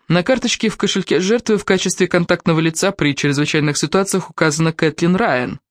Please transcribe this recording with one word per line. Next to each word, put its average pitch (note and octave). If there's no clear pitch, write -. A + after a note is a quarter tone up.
На F3
карточке B3
в -
кошельке F#3
жертвы G#3+
в -
качестве F#3
контактного E3+
лица E3
при D3
чрезвычайных D3
ситуациях F#3+
указана D#3+
Кэтлин E3
Райан". D3+